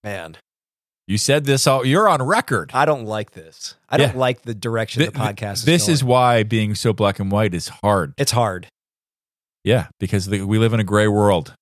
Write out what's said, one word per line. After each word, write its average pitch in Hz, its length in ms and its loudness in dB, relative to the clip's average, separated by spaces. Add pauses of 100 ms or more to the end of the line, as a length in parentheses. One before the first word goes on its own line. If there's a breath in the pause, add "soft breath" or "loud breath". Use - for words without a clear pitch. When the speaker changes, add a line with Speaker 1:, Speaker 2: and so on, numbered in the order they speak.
Speaker 1:
Man. 85 340 -12 (680)
Speaker 2:
You 98 100 -2
said 143 280 0
this 139 220 0
all, 135 180 2
you're 190 240 4
on 151 120 2
record. 139 520 -2
Speaker 1:
I 135 120 2
don't 143 200 -2
like 107 260 -6
this. - 440 -20 (120)
I 113 100 -2
don't 131 160 2
Speaker 2:
Yeah. 127 60 -6
Speaker 1:
like 127 220 0
the 120 120 -10
direction 113 480 -4
Speaker 2:
Thi-, 165 80 4
Speaker 1:
the - 80 -12
podcast 104 360 -6
is 113 120 -6
Speaker 2:
this 165 220 2
is 151 140 2
Speaker 1:
going. 127 100 -2
Speaker 2:
why 123 320 4
being 107 320 -2
so 113 180 0
black 101 260 0
and 98 120 -4
white 104 220 0
is 82 160 -8
hard. 95 480 0
Speaker 1:
It's 143 140 -2
hard. 104 360 -2 (960)
Speaker 2:
Yeah, 107 240 0 (120)
because 98 280 -2
the, 98 140 -2
we 104 180 0
live 113 140 2
in 117 60 0
a 110 40 0
gray 104 240 2
world. 101 540 2